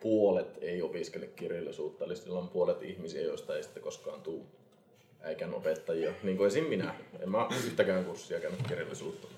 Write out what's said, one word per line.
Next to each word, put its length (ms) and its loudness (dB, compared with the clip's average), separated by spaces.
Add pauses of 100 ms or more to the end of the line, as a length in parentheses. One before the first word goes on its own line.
puolet 600 6
ei 200 -2
opiskele 460 -4
kirjallisuutta, 760 -4
eli 100 -4
sillä 240 -4
on 100 -4
puolet 340 4
ihmisiä, 380 -6
joista 340 -2
ei 80 -2
sitten 200 -12
koskaan 380 -8
tuu 240 -6 (760)
äikän 320 -4
opettajia. 580 0 (120)
Niin 140 2
kuin 100 8
esim. 160 4
minä. 320 0 (240)
En 100 -4
mä 180 4 (180)
yhtäkään 400 4
kurssia 340 -4
käynyt 280 -2
kirjallisuutta. 600 -6 (100)